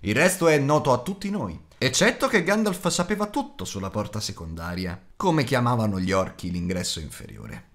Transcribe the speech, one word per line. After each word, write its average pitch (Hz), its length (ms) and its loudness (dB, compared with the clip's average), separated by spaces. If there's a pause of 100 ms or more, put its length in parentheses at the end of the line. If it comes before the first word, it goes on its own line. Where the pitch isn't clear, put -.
Il 101 140 -2
resto 170 320 4
è 156 120 6
noto 143 340 4
a 120 60 4
tutti 196 320 -6
noi, 107 280 -6 (200)
eccetto 190 500 2
che 190 160 2
Gandalf 202 440 0
sapeva 196 380 0
tutto - 380 -6
sulla 95 260 -6
porta 104 300 -4
secondaria, 85 800 -8 (160)
come 160 260 2
chiamavano 120 560 2
gli 92 140 0
orchi 92 380 0
l'ingresso 90 500 -2
inferiore. 57 640 -14 (100)